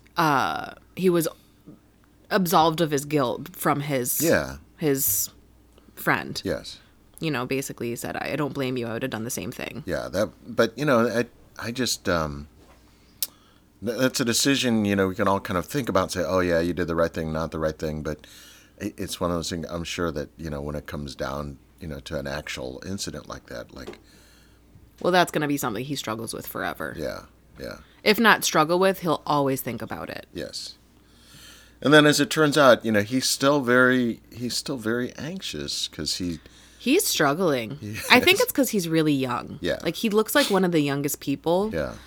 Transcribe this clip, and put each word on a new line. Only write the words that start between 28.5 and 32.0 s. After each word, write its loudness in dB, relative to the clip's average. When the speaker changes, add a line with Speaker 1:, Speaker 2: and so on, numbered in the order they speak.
Speaker 1:
with, 2
he'll 0
always 2
think -8
about -10
it. -12
Speaker 2:
Yes. -10
And 6
then 10